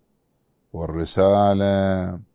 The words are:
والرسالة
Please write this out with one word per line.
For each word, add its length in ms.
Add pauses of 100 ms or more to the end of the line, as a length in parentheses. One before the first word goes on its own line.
(720)
والرسالة 1500 (140)